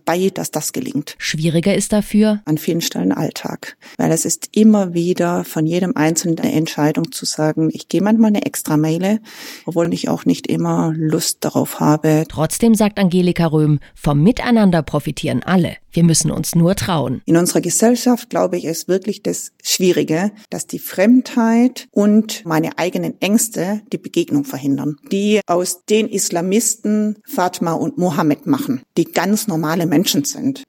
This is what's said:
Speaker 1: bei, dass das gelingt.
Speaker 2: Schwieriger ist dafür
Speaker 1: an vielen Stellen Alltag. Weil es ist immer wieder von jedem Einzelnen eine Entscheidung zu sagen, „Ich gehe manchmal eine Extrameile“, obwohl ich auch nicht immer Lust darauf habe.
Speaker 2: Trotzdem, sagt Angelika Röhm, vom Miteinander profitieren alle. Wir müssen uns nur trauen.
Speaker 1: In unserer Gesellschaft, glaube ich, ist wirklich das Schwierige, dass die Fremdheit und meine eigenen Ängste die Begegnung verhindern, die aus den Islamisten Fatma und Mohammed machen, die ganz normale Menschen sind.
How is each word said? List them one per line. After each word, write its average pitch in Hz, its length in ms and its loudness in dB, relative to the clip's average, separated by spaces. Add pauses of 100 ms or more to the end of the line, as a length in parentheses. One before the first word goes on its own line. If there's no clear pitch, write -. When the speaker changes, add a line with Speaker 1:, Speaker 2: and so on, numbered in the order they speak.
Speaker 1:
bei, 180 280 0
dass - 200 -10
das - 200 -6
gelingt. - 460 -8
Speaker 2:
Schwieriger 165 560 0
ist - 180 -2
dafür 208 520 2
Speaker 1:
an 151 140 0
vielen 170 220 -2
Stellen 180 300 -2
Alltag. - 680 -6 (200)
Weil 160 160 0
es 165 120 0
ist - 280 -6
immer 208 420 4
wieder 175 480 0
von 160 240 -2
jedem 180 300 -2
Einzelnen 165 420 0
eine - 140 -2
Entscheidung 156 580 0
zu - 160 -10
sagen, 156 460 0
„Ich - 160 -14
gehe 170 140 0
manchmal 220 260 4
eine 208 180 0
Extrameile“, 160 720 0 (460)
obwohl 170 280 0
ich 165 160 -4
auch - 180 -2
nicht - 200 0
immer 170 480 0
Lust 156 500 -2
darauf - 360 -2
habe. 156 480 2
Speaker 2:
Trotzdem, 214 480 2
sagt 208 240 0
Angelika 175 480 2
Röhm, 151 320 2 (160)
vom 147 260 0
Miteinander 202 600 4
profitieren 139 600 -4
alle. 175 360 0 (120)
Wir 170 140 2
müssen 160 260 2
uns - 240 -4
nur 170 220 4
trauen. 135 480 -2
Speaker 1:
In 165 140 4
unserer 170 240 0
Gesellschaft, 240 680 2
glaube 180 300 0
ich, - 80 -8
ist 165 200 -6
wirklich 190 360 -2
das - 300 -6 (100)
Schwierige, 180 680 0 (200)
dass - 160 -8
die - 120 -10
Fremdheit 233 1120 2
und 208 540 2
meine 160 340 -2
eigenen 175 440 -4
Ängste 202 580 -2 (100)
die - 80 -6
Begegnung 147 460 -2
verhindern, 143 540 -4 (120)
die 208 360 0
aus 180 400 -2
den 214 200 2
Islamisten 208 1160 -2
Fatma 180 480 -2
und - 240 -4
Mohammed 156 500 0
machen, 131 360 -2 (160)
die 165 80 2
ganz 190 400 0
normale 165 400 -2
Menschen 147 400 0
sind. - 420 -6